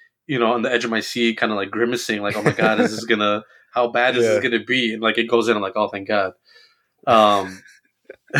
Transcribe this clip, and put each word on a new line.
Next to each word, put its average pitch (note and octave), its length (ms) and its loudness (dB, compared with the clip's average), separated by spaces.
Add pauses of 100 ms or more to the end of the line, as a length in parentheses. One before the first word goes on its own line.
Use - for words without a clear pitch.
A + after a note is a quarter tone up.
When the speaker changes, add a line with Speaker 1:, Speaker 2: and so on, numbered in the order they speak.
(260)
Speaker 1:
you C#3+ 120 -2
know, A#2 140 2
on A#2+ 100 0
the B2+ 80 -2
edge A#2+ 140 0
of A#2+ 60 -4
my A2 100 0
seat, A#2 380 -2
kinda, A2 160 -2
like, G2 160 -4
grimacing, A#2+ 500 -2
like, G#2 160 -4
"Oh G#2+ 60 -4
my C#3+ 100 4
God, A2 280 0
is A#2+ 100 0
this A2 140 -8
Speaker 2:
<laughs> - 20 -10
Speaker 1:
gonna, G#2 380 0 (280)
how A#2+ 160 0
bad B2 280 0
is B2 80 4
this G#2+ 180 2
Speaker 2:
Yeah. B2+ 80 0
Speaker 1:
gonna A2+ 140 0
be?" B2 280 0
And, A2 100 -8
like, A2 140 2
it A2+ 120 0
goes A#2 200 2
in, A2+ 80 2
I'm G#2 60 -2
like, F#2+ 140 -6
"Oh, G#2+ 120 0
thank G2 200 -8
God." G2+ 240 0 (720)
Um, G#2 560 4 (720)
<laughs> - 60 -